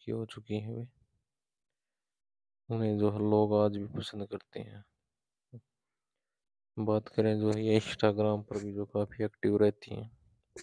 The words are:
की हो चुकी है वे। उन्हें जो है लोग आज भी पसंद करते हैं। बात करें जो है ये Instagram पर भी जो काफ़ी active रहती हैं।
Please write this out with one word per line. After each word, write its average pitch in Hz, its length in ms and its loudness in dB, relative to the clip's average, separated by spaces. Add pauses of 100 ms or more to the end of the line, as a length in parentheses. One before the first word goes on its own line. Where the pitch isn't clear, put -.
की 117 120 -10
हो 113 140 -6
चुकी 107 340 -8
है 110 140 -10
वे। 120 120 -10 (1800)
उन्हें 110 300 0
जो 104 120 4
है 104 200 0
लोग 104 260 4
आज 104 200 2
भी 101 100 -8 (100)
पसंद 101 320 -8
करते - 320 -12
हैं। 104 240 -16 (1900)
बात 107 320 0
करें 107 320 2
जो 107 120 4
है 107 120 0
ये 110 160 6
Instagram 107 640 2
पर 104 200 -6
भी 101 100 -6
जो 101 120 -4
काफ़ी 104 380 -4
active 101 320 0
रहती 104 380 2
हैं। - 160 -10 (520)